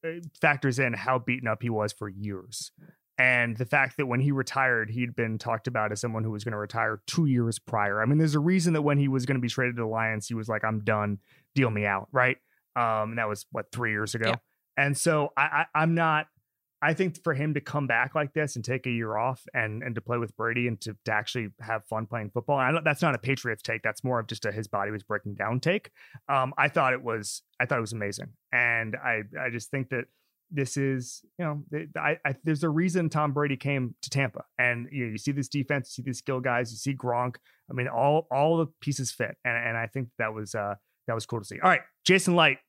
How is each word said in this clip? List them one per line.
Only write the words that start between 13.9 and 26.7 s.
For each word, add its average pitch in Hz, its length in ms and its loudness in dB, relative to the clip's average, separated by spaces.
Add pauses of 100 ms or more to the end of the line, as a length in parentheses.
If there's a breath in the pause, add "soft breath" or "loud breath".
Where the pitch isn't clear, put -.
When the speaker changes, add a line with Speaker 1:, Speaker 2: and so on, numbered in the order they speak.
Speaker 1:
years 107 220 0
ago? 110 160 0
Speaker 2:
Yeah. 113 60 2 (420)
Speaker 1:
And 143 200 2
so 151 400 2
I, 151 280 2 (100)
I, 156 60 4
I'm 165 120 4
not, 160 340 2 (540)
I 156 140 4
think 185 280 -2
for 160 120 2
him 151 180 0
to 143 80 -2
come 143 240 -2
back 123 300 2
like 147 180 0
this 151 220 -2
and 117 100 -6
take 127 220 -2
a - 20 -2
year 117 260 -2
off 123 280 -2 (100)
and, 110 300 -2
and 123 100 -6
to 110 80 -6
play 120 160 -2
with 117 180 -4
Brady 117 320 0
and 113 140 -4
to, 110 240 -10
to 110 80 -2
actually 107 360 -2 (100)
have 110 260 -6
fun 110 220 -4
playing 107 240 -6
football, 139 260 -2
I 131 140 2
don't, 160 120 0
that's 151 200 0
not 151 100 4
a 120 60 -2
Patriots 123 420 -2
take. 113 220 -6
That's 110 200 -4
more 127 160 0
of 110 60 -4
just 110 200 -8
a 107 60 -2
his 107 160 -6
body 101 220 -2
was 104 140 -6
breaking 104 320 -6
down 110 240 -2
take. 185 320 -2 (360 loud breath)
Um, 135 300 0
I 139 120 4
thought 135 240 2